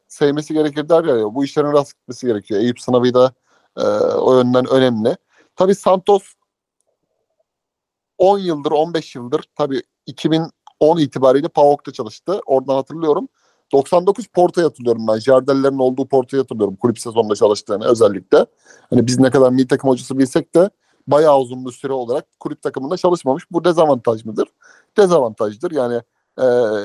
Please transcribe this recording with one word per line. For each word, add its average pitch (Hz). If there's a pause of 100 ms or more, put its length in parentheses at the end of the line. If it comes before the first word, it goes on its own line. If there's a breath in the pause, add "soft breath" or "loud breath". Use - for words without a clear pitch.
sevmesi 147
gerekir 151
derler 165
ya, 107
bu 139
işlerin 147
rast 143
gitmesi 123
gerekiyor. 117
Eyüp 120
sınavı 123
da, 127 (440)
e, 60 (320)
o 127
yönden 127
önemli. 131 (380)
Tabii 190
Santos 190 (1900)
on 196
yıldır, 160
on 160
beş 160
yıldır, 127 (120)
tabii 139 (240)
iki 151
bin 160 (360)
on 156
itibariyle 139
paok'ta 143
çalıştı. 147
Oradan 135
hatırlıyorum. 156 (440)
Doksan 175
dokuz 196
Porto'yu 175
hatırlıyorum 117
ben. 110
Jardellerin 135
olduğu 131
Porto'yu 135
hatırlıyorum. 104
Kulüp 117
sezonunda 110
çalıştığını 104
özellikle. 113 (440 soft breath)
Hani 120
biz 127
ne 131
kadar 131
milli 127
takım 139
hocası 131
bilsek 135
de 185 (380)
bayağı 143
uzun 127
bir 127
süre 131
olarak 131
kulüp 147
takımında 143
çalışmamış. 170
Bu 165
dezavantaj 143
mıdır? 110 (500 soft breath)
Dezavantajdır. 135
Yani, 120 (400)
e, 131 (380)